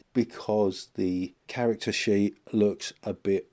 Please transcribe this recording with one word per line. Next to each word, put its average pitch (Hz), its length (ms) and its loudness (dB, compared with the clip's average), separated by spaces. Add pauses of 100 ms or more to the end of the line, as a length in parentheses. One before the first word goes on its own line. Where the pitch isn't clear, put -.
(140)
because 107 840 0
the 92 400 -2 (120)
character 117 440 -2
sheet 101 460 2 (160)
looks 104 400 0 (100)
a 104 100 -4
bit - 400 -2